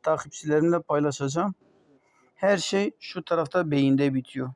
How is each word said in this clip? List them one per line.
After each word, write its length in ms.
takipçilerimle 760
paylaşacağım. 720
Her 220
şey 420
şu 240
tarafta 480
beyinde 420
bitiyor. 420